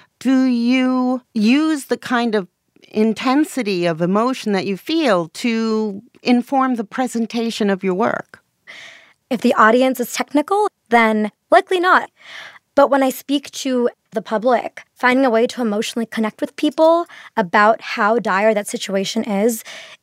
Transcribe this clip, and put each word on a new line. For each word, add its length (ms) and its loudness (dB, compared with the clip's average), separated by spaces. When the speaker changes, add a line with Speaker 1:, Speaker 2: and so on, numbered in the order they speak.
Speaker 1:
Do 260 2
you 760 0
use 520 2
the 120 -4
kind 380 -2
of 120 -2
intensity 920 0
of 160 -2
emotion 520 0
that 120 -2
you 120 -4
feel 520 0
to 720 -2
inform 520 0
the 80 -6
presentation 840 -4
of 140 -2
your 120 -2
work? 480 -4
Speaker 2:
If 120 -4
the 120 2
audience 460 2
is 140 -6
technical, 540 -2
then 420 2
likely 280 2
not. 300 2
But 140 4
when 140 2
I 60 0
speak 420 -6
to 380 -2
the 100 -6
public, 640 -2
finding 320 2
a 40 2
way 180 2
to 140 -10
emotionally 440 -4
connect 360 -6
with 160 -8
people 480 2
about 420 4
how 400 -2
dire 340 0
that 140 -4
situation 560 -4
is, 400 -2